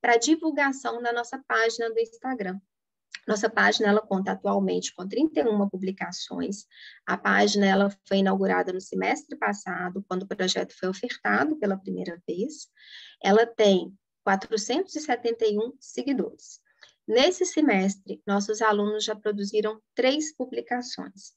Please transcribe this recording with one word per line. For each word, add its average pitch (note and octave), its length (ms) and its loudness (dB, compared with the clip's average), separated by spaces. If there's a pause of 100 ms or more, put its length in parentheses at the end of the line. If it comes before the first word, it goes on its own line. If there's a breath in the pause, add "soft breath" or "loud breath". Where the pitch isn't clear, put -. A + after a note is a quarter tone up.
pra B3 160 4
divulgação C#4 840 0
na A#3+ 120 -4
nossa A#3+ 360 -6
página A3+ 420 0
do A3+ 80 -2
Instagram. A3 600 -6 (680)
Nossa A3 240 0
página, G#3 380 2
ela G#3 120 6
conta F#3+ 320 -2
atualmente F#3+ 640 -2
com - 120 -10
trinta D#4 340 0
e C#4+ 40 2
uma G3+ 240 2
publicações. F#3 1000 -8 (380 loud breath)
A F#3+ 140 -2
página, G3+ 480 4
ela G3 240 4 (160)
foi G3 120 2
inaugurada F#3+ 540 2
no F#3 80 -6
semestre G3+ 560 -4
passado, F#3+ 720 -6
quando F#3 140 -4
o G3 60 -12
projeto - 500 -4
foi F#3 100 -4
ofertado A#3 680 -2
pela G3 200 -2
primeira F3+ 500 -8
vez. G#3 420 -6 (540 loud breath)
Ela G#3+ 240 6
tem G3 460 4 (320)
quatrocentos G#3+ 680 -2
e D4+ 60 -4
setenta A#3 440 -2
e G#3 140 2
um A#3+ 220 -4
seguidores. - 800 -6 (460 soft breath)
Nesse C#4+ 380 4
semestre, G3 800 0
nossos G3+ 360 0
alunos G#3+ 420 2
já G#3+ 120 -4
produziram G#3 680 -2 (120)
três C#4+ 400 0
publicações. B3 1040 -8